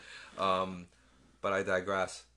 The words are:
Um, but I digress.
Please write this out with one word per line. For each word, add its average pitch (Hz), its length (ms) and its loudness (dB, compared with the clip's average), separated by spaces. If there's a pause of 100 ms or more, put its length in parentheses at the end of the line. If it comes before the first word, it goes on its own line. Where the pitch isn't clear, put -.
(380)
Um, 92 480 0 (540)
but 101 120 0
I 98 100 4
digress. 95 600 0 (120)